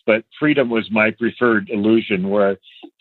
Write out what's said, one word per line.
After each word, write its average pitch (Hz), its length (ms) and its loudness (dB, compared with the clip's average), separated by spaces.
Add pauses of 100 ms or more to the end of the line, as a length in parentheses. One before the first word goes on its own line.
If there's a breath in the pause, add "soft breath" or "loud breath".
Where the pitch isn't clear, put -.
but 113 200 0 (140)
freedom 143 300 0
was 110 220 -4
my 110 200 2
preferred 110 600 -2
illusion, 104 580 0
where 98 300 0 (420 loud breath)